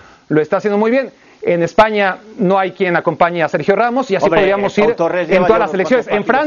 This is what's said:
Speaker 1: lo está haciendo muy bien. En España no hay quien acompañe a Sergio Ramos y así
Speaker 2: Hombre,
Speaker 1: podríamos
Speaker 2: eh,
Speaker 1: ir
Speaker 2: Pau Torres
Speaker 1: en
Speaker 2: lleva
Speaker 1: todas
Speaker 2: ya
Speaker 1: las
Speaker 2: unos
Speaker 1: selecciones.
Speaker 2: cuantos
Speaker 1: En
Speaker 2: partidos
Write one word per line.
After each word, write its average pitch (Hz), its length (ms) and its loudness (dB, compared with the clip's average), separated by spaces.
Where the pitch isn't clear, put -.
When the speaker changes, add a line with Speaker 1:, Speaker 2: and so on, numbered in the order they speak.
Speaker 1:
lo 151 140 2
está 165 160 -2
haciendo 202 180 -2
muy 220 140 0
bien. 254 200 0
En 175 220 0
España 202 560 2
no 190 200 0
hay 190 140 -4
quien 180 220 -2
acompañe 170 480 0
a 156 60 0
Sergio 185 260 0
Ramos 240 360 -2
y 190 60 0
así - 80 0
Speaker 2:
Hombre, 202 160 2
Speaker 1:
podríamos 196 360 0
Speaker 2:
eh, 208 60 2
Speaker 1:
ir 208 60 4
Speaker 2:
Pau 233 80 0
Torres 170 320 -2
Speaker 1:
en 180 60 0
Speaker 2:
lleva 185 120 2
Speaker 1:
todas 226 140 4
Speaker 2:
ya - 0 -
Speaker 1:
las 202 80 0
Speaker 2:
unos - 20 -6
Speaker 1:
selecciones. 196 360 0
Speaker 2:
cuantos 208 140 -2
Speaker 1:
En 202 60 -6
Speaker 2:
partidos 262 200 2